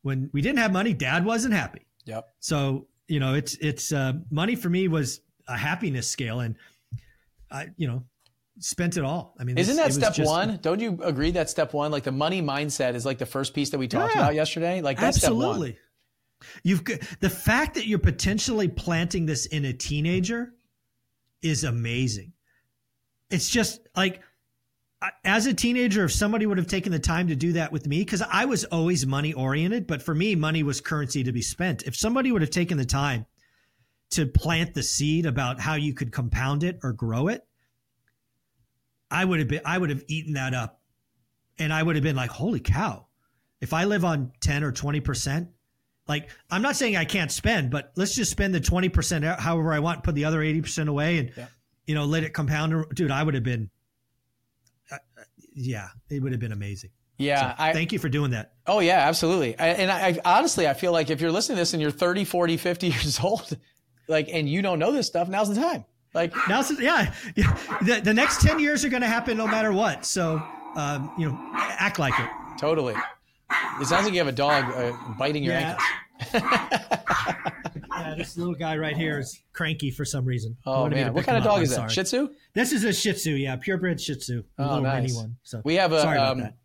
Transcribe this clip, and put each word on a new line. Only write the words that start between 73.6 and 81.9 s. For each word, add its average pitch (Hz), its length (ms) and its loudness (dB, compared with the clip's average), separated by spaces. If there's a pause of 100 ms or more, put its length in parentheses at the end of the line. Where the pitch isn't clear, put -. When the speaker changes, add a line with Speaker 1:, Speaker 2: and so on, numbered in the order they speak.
Speaker 2:
It 139 60 -2
sounds 180 200 2
like 208 60 0
you 180 60 0
have 165 80 2
a 135 60 -2
dog, 139 320 2 (100)
uh, 123 180 -2 (280)
biting 143 240 0
your - 100 0
Speaker 1:
Yeah. 160 220 -2 (560)
Speaker 2:
ankles. - 140 2 (440)
<laughs> - 460 0 (560)
Speaker 1:
Yeah, 160 240 -6
this 165 200 -8
little 175 180 -2
guy 156 220 -4
right 151 200 -2
here 151 220 0
is - 220 -8 (120)
cranky 160 380 -2
for 131 140 -4
some 131 200 -4
reason. 120 320 -2 (100)
I 135 40 -4
Speaker 2:
Oh, 131 120 4
Speaker 1:
wanted 123 140 2
me 135 60 2
Speaker 2:
man. 123 60 2
Speaker 1:
to 120 40 -2
Speaker 2:
What 156 80 2
Speaker 1:
pick - 60 -2
Speaker 2:
kind - 100 4
Speaker 1:
him 196 60 4
Speaker 2:
of 208 40 4
Speaker 1:
up. 208 60 6
Speaker 2:
dog 202 60 6
Speaker 1:
I'm 175 60 4
Speaker 2:
is 135 60 2
that? 123 60 2
Speaker 1:
sorry. 113 140 -2